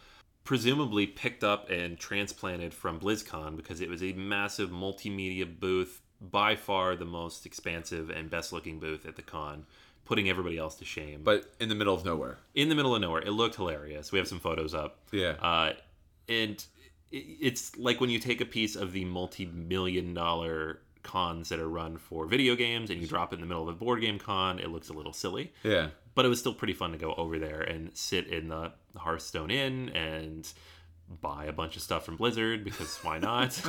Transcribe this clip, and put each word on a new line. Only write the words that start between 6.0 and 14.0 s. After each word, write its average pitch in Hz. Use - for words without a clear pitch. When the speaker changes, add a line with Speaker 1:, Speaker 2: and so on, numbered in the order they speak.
Speaker 1:
by 101
far 92
the 87
most 85
expansive 82
and 80
best 82
looking 80
booth 78
at 78
the -
con, 76
putting 107
everybody 87
else 78
to -
shame. 76
Speaker 2:
But 104
in 113
the 107
middle 101
of 85
nowhere. 71
Speaker 1:
In 143
the 160
middle 139
of 110
nowhere. 82
It 101
looked 110
hilarious. 76